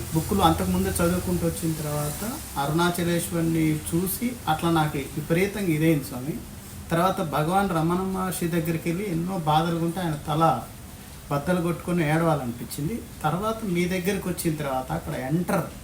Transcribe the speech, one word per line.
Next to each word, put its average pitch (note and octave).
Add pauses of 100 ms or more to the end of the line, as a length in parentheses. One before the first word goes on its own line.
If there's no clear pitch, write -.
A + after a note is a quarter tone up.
(140)
బుక్కులు G3
అంతకుముందే F#3
చదువుకుంటూ F3
వచ్చిన D#3+
తర్వాత D3 (260)
అరుణాచలేశ్వరుని E3
చూసి F#3 (160)
అట్లా E3
నాకు D3+
విపరీతంగా F3+
ఇదైంది D#3
స్వామి. B2+ (580)
తర్వాత F#3
భగవాన్ E3+
రమణ E3
మహర్షి F#3
దగ్గరికి E3
వెళ్ళి F#3+
ఎన్నో F3
బాధలు E3
ఉంటే E3+
ఆయన D#3+ (100)
తల D#3 (680)
బద్దలు F3
కొట్టుకొని E3+
ఏడవాలనిపించింది. D3+ (200)
తర్వాత G#3+
మీ F3
దగ్గరికి F#3
వచ్చిన E3
తర్వాత C3+
అక్కడ D#3+
ఎంటర్ D#3 (220)